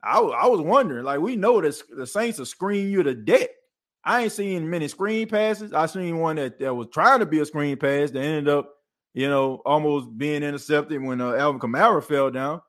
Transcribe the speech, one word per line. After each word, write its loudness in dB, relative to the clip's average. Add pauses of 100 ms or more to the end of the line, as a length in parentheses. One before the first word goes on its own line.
I, -2
w-, 2
I 2
was 4
wondering. 2
Like, -2
we -2
know 4
this, -2
the -12
Saints -4
will -8
screen -4
you 2
to 2
death. 2 (560)
I 0
ain't -2
seen -4
many -4
screen -4
passes. -2
I 0
seen -6
one -2
that, -6
that -2
was -6
trying 6
to 2
be 0
a 0
screen -4
pass 0
that -4
ended -2
up, 0 (420)
you 0
know, 0
almost 0
being -2
intercepted -2
when, -4
uh, -2
Alvin 2
Kamara 2
fell 0
down. -6